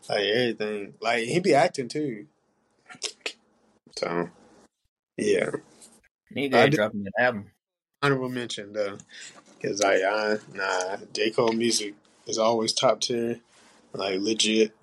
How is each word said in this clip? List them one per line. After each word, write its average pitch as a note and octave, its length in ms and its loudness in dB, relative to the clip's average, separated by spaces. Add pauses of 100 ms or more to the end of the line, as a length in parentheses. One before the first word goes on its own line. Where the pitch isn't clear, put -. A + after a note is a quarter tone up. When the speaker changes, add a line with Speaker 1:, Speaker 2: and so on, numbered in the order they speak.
Speaker 1:
like, G#2 160 0
everything. G#2+ 760 -2
Like, A#2 240 0
he D3+ 160 0
be F3 140 4
acting C#3 340 2
too. C3 380 -6 (1700)
So, F2 340 -4 (840)
yeah. - 340 2 (840)
Speaker 2:
He C#3 180 -2
Speaker 1:
I A#2 140 8
Speaker 2:
did C#3+ 40 6
Speaker 1:
do C#3+ 60 2
Speaker 2:
drop G#2+ 180 2
an G2+ 120 -6 (120)
album. G#2 320 0 (520)
Speaker 1:
honorable C3 260 2
mention A2+ 440 -8
though, G#2 260 -4 (600)
'cause, G2 220 -4
like, G2 200 4
I, G#2+ 360 0 (160)
nah, F#2+ 440 -2 (140)
J. G#2+ 180 0
Cole A#2 220 2
music A2 420 0 (320)
is A2 120 -6
always A2+ 340 2
top A2 280 2
tier, A#2 400 -2 (520)
like, G2 280 -2
legit. A2 520 2 (100)